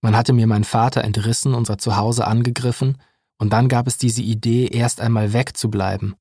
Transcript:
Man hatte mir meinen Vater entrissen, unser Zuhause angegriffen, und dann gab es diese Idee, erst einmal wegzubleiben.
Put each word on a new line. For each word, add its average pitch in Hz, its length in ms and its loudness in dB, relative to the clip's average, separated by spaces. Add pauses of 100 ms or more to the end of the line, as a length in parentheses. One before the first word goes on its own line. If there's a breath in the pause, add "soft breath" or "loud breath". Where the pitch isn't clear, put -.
Man 110 160 2
hatte 117 160 2
mir 117 140 4
meinen 107 160 2
Vater 120 400 0
entrissen, 113 520 -2
unser 113 220 -2
Zuhause 110 480 0
angegriffen, 120 760 0 (380 soft breath)
und 107 160 0
dann 123 160 4
gab 123 200 2
es 117 100 -4
diese 117 240 0
Idee, 113 460 0
erst 120 320 -2
einmal 110 320 0
wegzubleiben. 98 880 -2